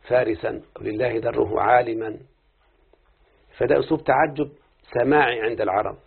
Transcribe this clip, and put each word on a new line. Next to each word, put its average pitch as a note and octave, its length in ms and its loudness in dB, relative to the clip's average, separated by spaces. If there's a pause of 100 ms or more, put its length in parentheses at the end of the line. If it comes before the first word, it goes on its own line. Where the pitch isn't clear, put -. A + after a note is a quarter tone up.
فارسا"، A2+ 540 -2 (160)
أو - 60 -14
"لله A2+ 360 -2
دره A2+ 420 -2
عالما"، A2+ 580 2 (1400)
فده C3+ 220 2
أسلوب - 240 -2
تعجب C#3+ 480 0 (480)
سماعي B2 420 2
عند A#2 200 -2
العرب. G2+ 460 -2